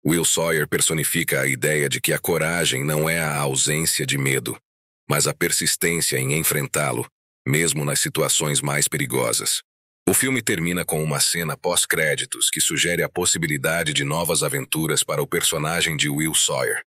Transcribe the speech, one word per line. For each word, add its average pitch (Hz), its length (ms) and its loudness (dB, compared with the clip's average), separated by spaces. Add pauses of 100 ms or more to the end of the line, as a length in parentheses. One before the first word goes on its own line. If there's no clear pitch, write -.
Will 80 200 2
Sawyer 82 420 2
personifica 80 720 0
a 67 60 2
ideia 71 420 2
de - 100 -2
que - 140 0
a 76 60 0
coragem 80 640 0
não 76 260 2
é 82 100 0
a 76 180 -2
ausência 71 680 0
de 69 120 -2
medo, 67 400 -2 (520)
mas 73 180 2
a 73 60 -2
persistência 85 840 0
em 65 160 0
enfrentá-lo, 73 760 -2 (400)
mesmo 76 360 2
nas 71 160 0
situações 73 640 0
mais 73 260 0
perigosas. 64 760 -2 (460)
O 95 60 4
filme 127 280 2
termina 87 440 0
com 78 180 -2
uma 73 160 -2
cena 80 380 0
pós-créditos - 920 0
que - 100 -4
sugere 80 420 2
a 76 80 0
possibilidade 80 840 0
de 71 100 0
novas 80 400 0
aventuras 73 600 -2
para 73 200 -2
o 69 40 -4
personagem 80 680 0
de 73 120 0
Will 76 260 -2
Sawyer. - 560 0